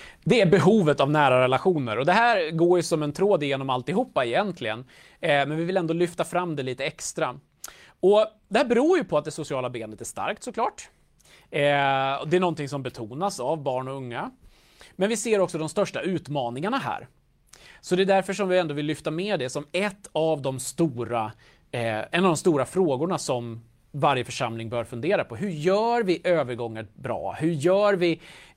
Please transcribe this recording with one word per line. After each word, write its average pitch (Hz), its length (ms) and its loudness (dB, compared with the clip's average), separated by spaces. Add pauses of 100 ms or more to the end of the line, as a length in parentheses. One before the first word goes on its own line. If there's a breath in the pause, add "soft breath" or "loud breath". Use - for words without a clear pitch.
(240 loud breath)
Det 226 160 4
är 196 60 6
behovet 165 540 6
av 139 100 4
nära 139 300 6
relationer. 127 580 2
Och 135 80 0
det 175 60 4
här 208 380 2
går 170 280 4
ju 170 40 2
som 160 200 -2
en 147 100 -4
tråd 190 300 2
igenom 135 280 -2
alltihopa 147 540 -2
egentligen. 120 540 -2 (420 loud breath)
Eh, 143 260 2
men 151 100 -4
vi 165 80 -2
vill 185 120 -2
ändå 165 180 0
lyfta 170 300 -2
fram 175 320 -4
det 139 60 -6
lite 127 220 -6
extra. 143 560 -6 (640 loud breath)
Och 208 240 6 (220)
det 208 100 0
här 277 80 4
beror 269 320 4
ju 240 60 0
på 156 140 -2
att 147 60 0
det 156 60 -6
sociala 135 400 -6
benet 107 300 -10
är 113 40 -10
starkt, 131 380 -8
såklart. - 480 -6 (600 soft breath)
Eh, 139 680 2
och 151 80 -8
det 165 80 4
är 185 40 4
någonting 151 280 0
som 135 140 -6
betonas 131 580 -6
av 147 220 -2
barn 127 260 -2
och 135 60 -8
unga. 135 360 -8 (640 soft breath)
Men 190 120 2
vi 233 80 0
ser 220 240 2
också 175 180 0
de 156 100 -4
största - 320 -2
utmaningarna 147 800 -4
här. 131 300 -6 (720 loud breath)
Så - 160 -2
det 185 60 2
är 196 40 4
därför 196 260 2
som 190 160 -2
vi 185 100 4
ändå 160 160 0
vill 147 120 -4
lyfta 151 240 -4
med 190 280 -2
det 127 120 -4
som 147 220 -6
ett 196 400 -4
av 156 300 0
de 131 180 -4
stora, 117 720 -2 (380 soft breath)
eh, 113 280 -2 (120)
en 175 140 2
av 190 60 4
de 156 60 2
stora 143 280 2
frågorna 160 540 0
som 120 460 -6 (260)
varje 139 340 0
församling 113 440 -6
bör 117 160 -4
fundera 143 400 -2
på. 117 120 -10
Hur 190 140 -4
gör 208 520 0
vi 175 220 0
övergångar 120 720 -2
bra? 98 380 -6
Hur 160 200 -2
gör 190 420 2
vi, 170 260 0 (360 loud breath)